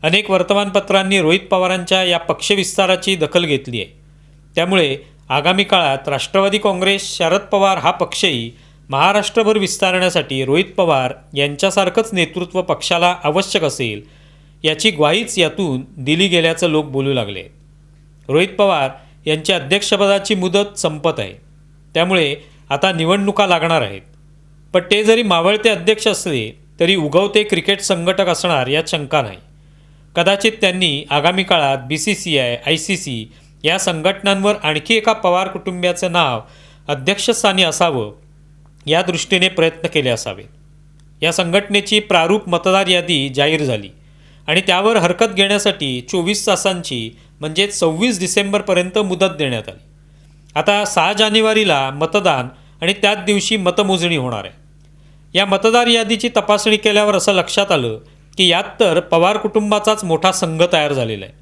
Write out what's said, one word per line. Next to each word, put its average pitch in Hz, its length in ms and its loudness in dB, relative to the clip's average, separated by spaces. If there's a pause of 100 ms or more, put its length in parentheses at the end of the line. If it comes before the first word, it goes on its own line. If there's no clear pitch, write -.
अनेक 190 280 2
वर्तमानपत्रांनी 196 880 2
रोहित 170 200 2
पवारांच्या 185 640 0
या 175 140 0
पक्षविस्ताराची 185 960 0
दखल 170 300 0
घेतली 127 360 -4
आहे. - 180 -12 (560)
त्यामुळे 165 420 2 (320)
आगामी 170 340 2
काळात 156 440 0
राष्ट्रवादी 196 500 0
काँग्रेस, 196 600 -2
शरद 175 220 2
पवार 196 380 2
हा 160 140 2
पक्षही 131 600 -2 (380)
महाराष्ट्रभर 202 680 2
विस्तारण्यासाठी 180 880 -2
रोहित 170 320 0
पवार 139 360 2 (200)
यांच्यासारखंच 185 800 0
नेतृत्व 180 480 -2
पक्षाला 175 600 0
आवश्यक 165 400 0
असेल, 113 380 -4 (640)
याची 156 280 2
ग्वाहीच 165 460 0
यातून 156 460 0 (140)
दिली 156 300 0
गेल्याचं 165 420 0
लोक 156 160 0
बोलू 135 280 -4
लागले. 101 300 -6 (840)
रोहित 160 200 2
पवार 190 420 0 (360)
यांची 156 280 0
अध्यक्षपदाची 196 840 0
मुदत 190 440 -2
संपत 156 380 -2
आहे, 101 160 -8 (600)
त्यामुळे 165 420 0 (340)
आता 139 220 0
निवडणुका 196 560 0
लागणार 165 340 2
आहेत. 98 200 -8 (720)
पण 185 80 4 (100)
ते 208 120 2
जरी 226 200 4
मावळते 202 460 2
अध्यक्ष 208 380 0
असले, 135 500 -4 (220)
तरी 175 160 4
उगवते 190 480 2
क्रिकेट 196 380 -2
संघटक 180 460 0
असणार 160 400 0
यात 147 200 0
शंका 151 340 -2
नाही. 101 160 -8 (800)
कदाचित 196 360 2 (100)
त्यांनी 180 480 0
आगामी 170 340 0
काळात 143 340 2
बीसीसीआय, 139 800 -2 (100)
आयसीसी 151 640 -4 (320)
या 170 160 2
संघटनांवर 190 840 0
आणखी 156 320 0
एका 220 180 2
पवार 180 340 0
कुटुंबियाचं 180 640 -2
नाव 139 300 0 (460)
अध्यक्षस्थानी 190 760 0
असावं, 143 480 0 (760)
या 156 160 2
दृष्टीने 180 480 0
प्रयत्न 165 380 0
केले 135 220 0
असावेत. - 1120 -10
या 165 100 2
संघटनेची 202 640 0
प्रारूप 196 500 0
मतदार 185 380 0
यादी 175 420 0
जाहीर 147 340 0
झाली 107 260 -4 (580)
आणि 170 140 2
त्यावर 196 360 2
हरकत 175 280 2
घेण्यासाठी 196 760 0
चोवीस 185 460 -4
तासांची, 170 640 -2 (280)
म्हणजे 170 320 -2
सव्वीस 180 480 0
डिसेंबरपर्यंत 196 760 0
मुदत 190 280 0
देण्यात 139 440 -4
आली. - 180 -20 (680)
आता 202 300 0
सहा 180 280 0
जानेवारीला 214 760 2
मतदान 151 580 0 (340)
आणि 175 120 0
त्याच 202 320 -2
दिवशी 202 320 0
मतमोजणी 180 580 0
होणार 127 240 -4
आहे. 95 260 -16 (680)
या 190 120 2
मतदार 220 420 2
यादीची 233 420 0
तपासणी 208 480 2
केल्यावर 208 380 2
असं 196 180 2
लक्षात 196 380 0
आलं 120 280 0 (380)
की, 185 100 4
यात 170 160 2 (160)
तर 175 200 4
पवार 175 380 2
कुटुंबाचाच 208 640 0
मोठा 170 280 2
संघ 160 320 0 (100)
तयार 147 200 0
झालेला 110 320 -4
आहे. - 160 -18